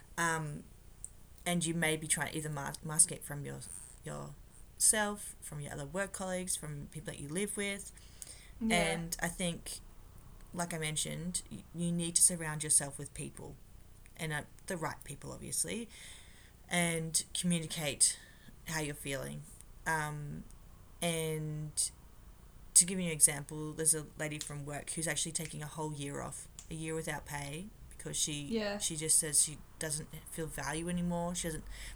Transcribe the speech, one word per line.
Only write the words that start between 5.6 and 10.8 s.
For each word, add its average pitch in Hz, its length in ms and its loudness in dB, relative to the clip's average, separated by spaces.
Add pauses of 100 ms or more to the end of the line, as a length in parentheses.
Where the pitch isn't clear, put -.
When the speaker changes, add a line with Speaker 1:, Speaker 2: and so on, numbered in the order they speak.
Speaker 1:
your 143 120 -6
other 156 140 -4
work 190 260 -2
colleagues, 185 440 0
from 147 360 -6
people 143 200 -8
that - 80 -10
you 143 80 -8
live 196 280 0
with. 202 360 -2 (680)
Speaker 2:
Yeah. 170 380 4
Speaker 1:
And 165 220 -2
I 170 80 2
think, - 520 -2 (720)
like 175 220 0
I 165 40 -2
mentioned, 156 720 0